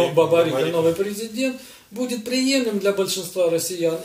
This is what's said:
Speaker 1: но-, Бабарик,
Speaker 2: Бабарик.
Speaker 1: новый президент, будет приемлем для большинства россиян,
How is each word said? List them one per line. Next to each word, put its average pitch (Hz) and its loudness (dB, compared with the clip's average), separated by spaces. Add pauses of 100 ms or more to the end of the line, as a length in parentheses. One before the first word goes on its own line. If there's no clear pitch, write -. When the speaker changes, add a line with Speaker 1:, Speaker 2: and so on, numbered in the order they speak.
Speaker 1:
но-, 151 -8
Бабарик, 165 4
Speaker 2:
Бабарик. 160 0
Speaker 1:
новый 165 2
президент, 214 -4 (300)
будет 233 -6
приемлем 254 0
для 196 2
большинства 185 -2
россиян, 165 -2